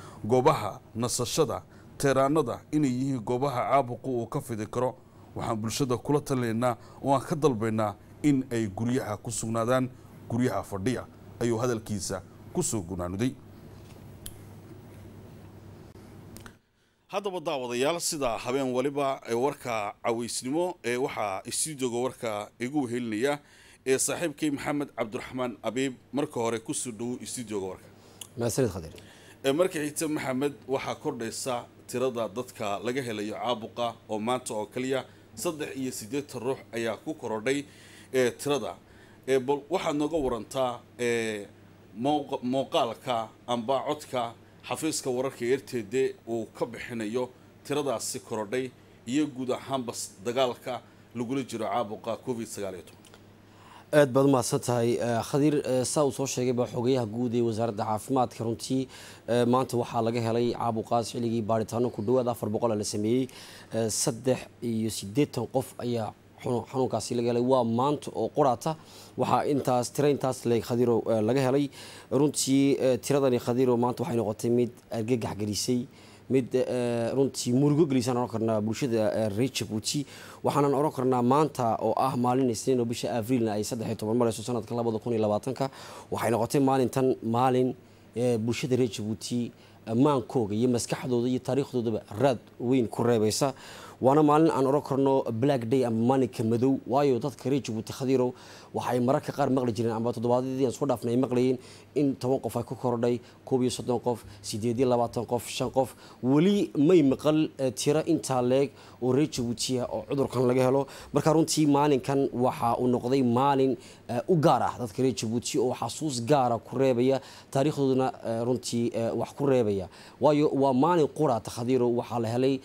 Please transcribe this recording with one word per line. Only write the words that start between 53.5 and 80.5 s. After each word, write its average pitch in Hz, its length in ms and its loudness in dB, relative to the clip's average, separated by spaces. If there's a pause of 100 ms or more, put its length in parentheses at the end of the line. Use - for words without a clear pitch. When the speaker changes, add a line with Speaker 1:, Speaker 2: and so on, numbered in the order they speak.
Speaker 2:
Aad 147 220 6
baad 135 120 6
u 143 60 6
mahadsan 131 280 2
tahay, 120 320 2 (100)
eh, 117 280 0
Khadir. 147 260 2 (100)
Eh, 127 180 2
saa 147 220 2
uu 135 60 2
soo 135 140 -4
sheegay 127 280 0
baa 120 140 0
xogayaha 120 380 0
guud 113 300 -4
ee 120 60 2
wasaaradda 113 440 0
caafimaadka 117 580 0
runtii, 127 440 -2 (400)
eh, 120 200 4
maanta 127 300 2
waxaa 120 240 -2
laga 117 200 0
helay 117 320 0
caabuqaas 113 580 -2
xilligii 117 300 -2
baaritaano 113 480 0
ku - 120 -8
dhowaad 120 280 2
afar 113 200 -4
boqol 110 280 0
la 104 60 -2
sameeyey. 110 440 0 (460)
Eh, 113 160 0
saddex 120 500 -2 (220)
iyo 110 280 -2
siddeetan 113 640 -2
qof 131 280 -2
ayaa 117 340 -4 (300)
xanu-, 117 280 -2
xanuunkaasi 120 440 -2
laga 120 180 0
helay. 120 100 2
Waa 127 200 4
maanta 123 520 0
oo 110 140 -2
quraata 151 480 2 (400)
waxaa 123 280 2
intaas, 123 460 0
tiro 143 160 2
intaas 131 380 0
leeg, 117 180 2
Khadiro, 120 480 2
eh, 110 100 2
laga 123 200 2
helay. 135 280 2 (420)
Runtii, 135 680 4
eh, 127 180 4
tiradani, 135 420 2
Khadiro, 123 380 4
maanta 120 260 2
waxay 120 140 -2
noqotay 110 320 -2
mid 120 220 2 (180)
argagax 110 480 -2
gelisay, 107 480 -2 (440)
mid, 123 260 0
eh, 120 580 0
runtii 127 400 0
murugo 143 320 4
gelisay, 131 260 0
aan 120 60 0
oran 120 120 -2
karnaa, 110 320 0
bulshada, 110 520 0
eh, 110 240 0
reer 123 140 0
Djibouti. 110 540 -4 (380)
Waxaanan 143 300 2